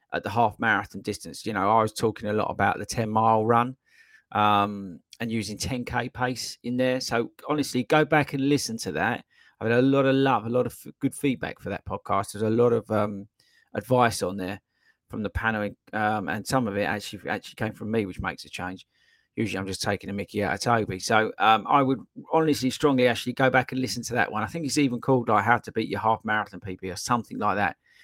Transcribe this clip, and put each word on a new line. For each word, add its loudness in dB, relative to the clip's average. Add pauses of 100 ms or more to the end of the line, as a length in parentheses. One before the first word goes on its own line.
(120)
at -4
the -6
half 2
marathon 0
distance. -8
You -4
know, 0
I 6
was 0
talking -2
a -2
lot 0
about 2
the -8
ten -4
mile 4
run, 2 (560)
um, 2 (200)
and -4
using -4
ten -4
K -4
pace -6
in -4
there. 2
So 0 (180)
honestly, -2
go 4
back 2
and 0
listen 0
to -6
that. -2 (360)
I've 0
had 6
a 6
lot 4
of 4
love, 2
a -4
lot 2
of -6
f-, -18
good -2
feedback -4
for -8
that -6
podcast. -4
There's -4
a 2
lot 6
of, 0
um, 0 (460)
advice 2
on -2
there -6 (480)
from -8
the -4
panel, -2 (240)
um, 0
and -6
some 0
of -4
it 0
actually, -4
actually -6
came -4
from -10
me, 0
which -10
makes -6
a -20
change. -10 (480)
Usually -4
I'm -4
just -6
taking -2
a -6
mickey -4
out 0
of -6
Toby. 0
So, 0
um, 4
I 4
would 0 (340)
honestly 2
strongly 2
actually -2
go 2
back 2
and -4
listen -4
to -6
that 0
one. -4
I -4
think -6
it's -2
even 2
called, 2
like, 4
How 4
to -10
Beat -2
Your -4
Half 0
Marathon -4
P -10
B -6
or -8
something -4
like 0
that. 0 (280)